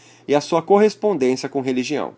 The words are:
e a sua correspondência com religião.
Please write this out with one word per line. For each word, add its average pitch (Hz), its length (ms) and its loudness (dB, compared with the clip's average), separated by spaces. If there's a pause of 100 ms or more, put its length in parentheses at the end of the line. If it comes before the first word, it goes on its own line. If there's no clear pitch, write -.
(260)
e 135 80 0
a 147 80 4
sua 165 180 0
correspondência 180 880 0
com 135 140 -6
religião. 127 560 -4